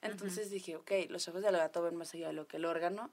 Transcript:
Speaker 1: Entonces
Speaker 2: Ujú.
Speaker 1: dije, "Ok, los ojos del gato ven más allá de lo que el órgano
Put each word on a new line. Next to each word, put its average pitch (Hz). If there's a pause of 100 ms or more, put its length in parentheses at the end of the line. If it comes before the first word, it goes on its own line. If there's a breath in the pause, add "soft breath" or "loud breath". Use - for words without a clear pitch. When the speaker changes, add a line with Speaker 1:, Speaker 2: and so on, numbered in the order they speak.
Speaker 1:
Entonces 202
Speaker 2:
Ujú. 196
Speaker 1:
dije, 185
"Ok, - (180)
los -
ojos 180
del 202
gato 160
ven 170
más 170
allá 165
de 156
lo 156
que -
el 165
órgano 175